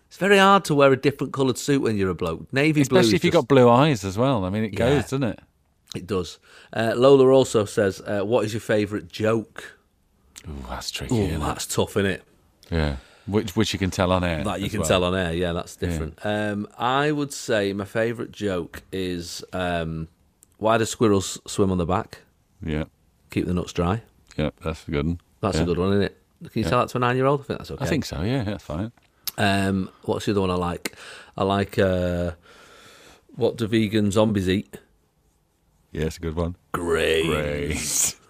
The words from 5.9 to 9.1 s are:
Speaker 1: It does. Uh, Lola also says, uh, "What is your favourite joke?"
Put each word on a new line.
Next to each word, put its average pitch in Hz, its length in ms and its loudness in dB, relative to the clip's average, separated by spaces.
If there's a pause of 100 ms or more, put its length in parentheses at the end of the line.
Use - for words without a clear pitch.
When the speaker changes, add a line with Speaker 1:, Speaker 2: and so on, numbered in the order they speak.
Speaker 1:
It 87 120 -12
does. 92 320 -6 (340)
Uh, 113 220 -2
Lola 131 360 8
also 123 340 4
says, 98 360 0
uh, 101 200 -4
"What 107 240 2
is 107 80 -4
your 113 80 -4
favourite 101 480 -2
joke?" - 680 -4 (720)